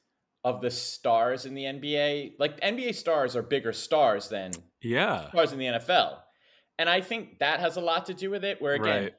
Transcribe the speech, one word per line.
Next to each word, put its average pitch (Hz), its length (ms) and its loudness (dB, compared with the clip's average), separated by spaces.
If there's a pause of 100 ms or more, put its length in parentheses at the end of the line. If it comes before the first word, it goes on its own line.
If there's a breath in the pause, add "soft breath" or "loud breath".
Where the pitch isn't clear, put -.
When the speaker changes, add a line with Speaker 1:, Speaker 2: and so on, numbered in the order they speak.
(420)
Speaker 1:
of 123 200 -2
the 123 80 0
stars 123 760 0
in 135 100 -10
the 135 120 -8
N 135 140 -8
B 147 180 -2
A. 147 400 -2
Like, 147 240 0
N 202 140 2
B 247 120 -4
A 214 60 -2
stars 135 420 2
are 113 60 2
bigger 117 320 -2
stars 120 560 2
than 95 220 -6 (280)
Speaker 2:
Yeah. 120 480 0
Speaker 1:
stars 160 240 2
in 139 60 -8
the 131 80 -4
N 120 80 0
F 113 160 -2
L. 147 340 2 (540 soft breath)
And 165 100 0
I 185 140 4
think 220 380 -8
that 147 200 2
has 175 160 0
a 175 60 -4
lot 170 240 0
to 185 80 -8
do 190 160 -6
with 196 120 -4
it, 196 200 -4
where, 143 100 2
again, 107 300 2
Speaker 2:
Right. 98 160 -6